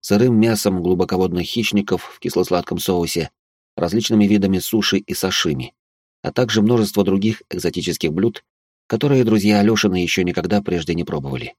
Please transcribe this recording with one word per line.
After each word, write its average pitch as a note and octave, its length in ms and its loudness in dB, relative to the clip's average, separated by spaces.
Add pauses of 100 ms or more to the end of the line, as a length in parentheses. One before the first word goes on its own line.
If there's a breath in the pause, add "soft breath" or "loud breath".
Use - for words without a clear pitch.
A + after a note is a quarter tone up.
сырым A2+ 380 2
мясом G#2 440 2
глубоководных F2+ 600 0
хищников G2+ 580 -2
в - 160 -20
кисло-сладком F2 580 -2
соусе, E2+ 540 -2 (440)
различными G#2+ 500 2
видами G2 340 2
суши G#2 380 -2
и - 160 -6
сашими, D2+ 600 -4 (480)
а - 100 -6
также A#2 300 0
множество G#2+ 420 2
других G2 460 0
экзотических E2+ 640 -4
блюд, G2 300 -2 (440)
которые C3 360 2
друзья G#2+ 360 4
Алешина G2+ 420 2
еще F2 220 0
никогда F2 380 0
прежде F2 340 -4
не E2+ 80 -2
пробовали. C#2 560 -8